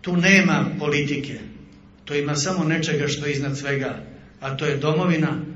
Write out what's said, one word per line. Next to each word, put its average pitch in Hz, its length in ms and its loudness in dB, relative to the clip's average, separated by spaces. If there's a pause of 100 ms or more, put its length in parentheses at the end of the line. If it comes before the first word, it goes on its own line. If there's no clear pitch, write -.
Tu 175 160 -2
nema 170 500 6 (120)
politike, 143 600 -2 (640)
to 147 100 -8
ima 147 200 0
samo 180 300 0
nečega 156 440 0
što 143 180 -4
je 147 60 -2
iznad 139 260 -2
svega, 131 440 -4 (380)
a 135 160 -6
to 147 100 -2
je 143 100 0
domovina 156 640 2 (160)